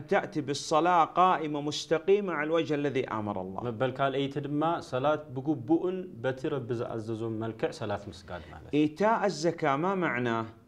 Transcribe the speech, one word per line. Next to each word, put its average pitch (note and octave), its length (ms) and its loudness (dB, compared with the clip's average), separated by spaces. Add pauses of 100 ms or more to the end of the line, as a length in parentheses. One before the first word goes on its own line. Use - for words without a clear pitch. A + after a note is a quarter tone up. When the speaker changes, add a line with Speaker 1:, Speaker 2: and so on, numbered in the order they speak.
Speaker 1:
تأتي D#3 380 0
بالصلاة D#3 640 4
قائمة D#3 540 2
مستقيمة E3 720 2
على D3+ 120 0
الوجه D#3 300 2
الذي C#3+ 300 0
أمر G#2 320 -2
الله. F#2 240 -6
Speaker 2:
መበል A#2+ 300 0
ካልአይቲ C#3 460 0
ድማ D3 260 -2 (160)
ሰላት C#3+ 500 0
ብግቡእን D3+ 680 0 (160)
በቲ B2+ 340 -2
ረቢ C3+ 280 -4
ዝኣዘዞም A2+ 600 -4
መልክዕ A2+ 360 -4
ሰላት G#2 340 -4
ምስጋድ F2+ 380 -12
ማለት - 240 -18
እዩ። - 80 -2
Speaker 1:
إيتاء D3+ 460 2
الزكاة D#3+ 540 0
ما E3+ 180 0
معناه؟ B2 500 0 (240)